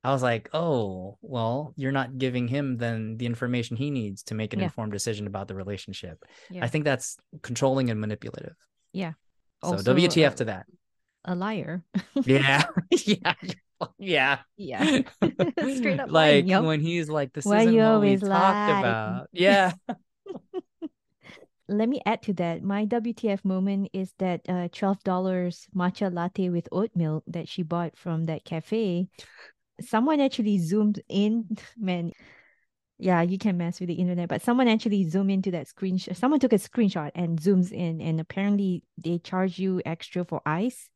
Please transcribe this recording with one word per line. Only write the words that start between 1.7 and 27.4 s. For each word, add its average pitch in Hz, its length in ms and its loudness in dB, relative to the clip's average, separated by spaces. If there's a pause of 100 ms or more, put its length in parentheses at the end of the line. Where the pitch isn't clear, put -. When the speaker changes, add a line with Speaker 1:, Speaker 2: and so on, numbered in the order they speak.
Speaker 1:
you're 135 160 -2
not 131 260 -2
giving 123 300 0
him 135 280 -2
then 113 400 -4
the 120 80 -6
information 120 540 -2
he 147 120 -2
needs 107 340 -6
to 110 100 -8
make 110 180 -4
an 107 60 -4
Speaker 2:
Yeah. 98 80 0
Speaker 1:
informed 107 260 -6
decision 104 360 -6
about 98 200 -8
the 98 60 -10
relationship." 95 680 -10 (280)
Speaker 2:
Yeah. 180 140 -6
Speaker 1:
I 117 40 -2
think 151 160 -2
that's 135 320 -2 (240)
controlling 131 480 0
and 107 120 -2
manipulative. - 560 -8 (360)
Speaker 2:
Yeah. 180 200 -6 (500)
Speaker 1:
So - 80 -4
Speaker 2:
Also 98 140 -2
Speaker 1:
W 143 240 6
T 165 160 6
F 139 100 4
Speaker 2:
a, - 40 -14
Speaker 1:
to 123 80 -2
that. 95 200 -8 (580)
Speaker 2:
a 180 120 -4
liar. 185 480 -6 (100)
<laughs> 240 320 -2
Speaker 1:
Yeah. 135 380 4 (260)
<laughs> - 160 2
Yeah. - 280 0 (640)
Yeah. 143 400 2 (180)
Speaker 2:
Yeah. 208 460 0 (180)
<laughs> 277 560 0
Straight 196 240 0
up - 100 -6
Speaker 1:
Like - 0 -
Speaker 2:
lying, 151 380 6
yo. 185 160 4
Speaker 1:
when 156 160 2
he's 165 280 -2
like, 147 240 -2
"This 143 120 -8
Speaker 2:
Why 208 180 4
Speaker 1:
isn't 226 120 6
Speaker 2:
you 220 60 8
Speaker 1:
what 220 80 6
we 220 60 6
Speaker 2:
always 202 260 4
Speaker 1:
talked 196 100 -2
Speaker 2:
lie? 196 500 4
Speaker 1:
about." 113 520 -2
Yeah. 185 400 6 (160)
<laughs> 247 40 -6 (1800)
Speaker 2:
Let 208 200 2
me 285 160 -2
add 220 180 0
to 208 120 -4
that. 170 280 -2
My 202 220 -2
W 226 300 -2
T 226 160 -4
F 196 140 -2
moment 196 480 0
is 190 260 -6
that, 180 300 -2
uh, 180 240 -2
twelve 196 320 -2
dollars 180 680 -2
matcha 185 380 0
latte 180 380 -2
with 170 220 -2
oat 214 220 0
milk 160 340 0
that 165 200 -8